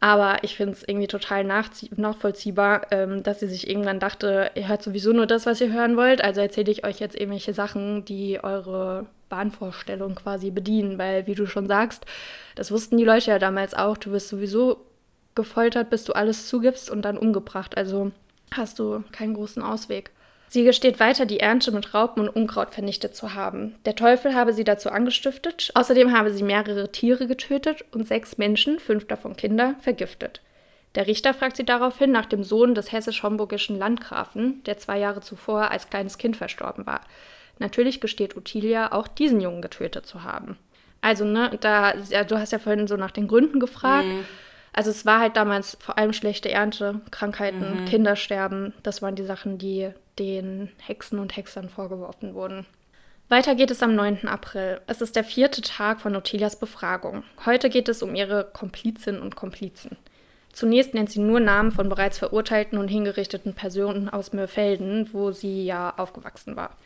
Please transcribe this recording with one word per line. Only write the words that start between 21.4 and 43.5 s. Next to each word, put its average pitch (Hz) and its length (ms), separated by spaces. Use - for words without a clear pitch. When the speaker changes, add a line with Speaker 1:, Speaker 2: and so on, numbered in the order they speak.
Speaker 1:
mit 208 220
Raupen 220 300
und 208 120
Unkraut 208 360
vernichtet 202 440
zu 208 180
haben. 196 420
Der 214 100
Teufel 247 400
habe 240 160
sie 214 140
dazu 208 240
angestiftet. 262 840
Außerdem 254 360
habe 214 220
sie 196 100
mehrere 202 480
Tiere 247 340
getötet 277 680
und 220 120
sechs - 320
Menschen, 214 400
fünf 214 300
davon - 300
Kinder, 240 420
vergiftet. - 640
Der 196 120
Richter 262 260
fragt 262 220
sie 262 80
daraufhin 247 480
nach 220 140
dem 202 180
Sohn 226 320
des 208 160
hessisch-homburgischen 214 880
Landgrafen, 226 880
der 202 120
zwei 202 220
Jahre 202 220
zuvor 214 500
als - 180
kleines 196 280
Kind 226 180
verstorben - 500
war. - 140
Natürlich 240 420
gesteht 202 340
Ottilia, 220 560
auch 208 160
diesen 262 320
Jungen 175 220
getötet - 440
zu 170 200
haben. - 320
Also, 208 240
ne, 208 380
da, 208 320
ja, 202 160
du 220 120
hast 214 140
ja 220 80
vorhin 208 280
so 208 100
nach 190 140
den 208 180
Gründen 262 320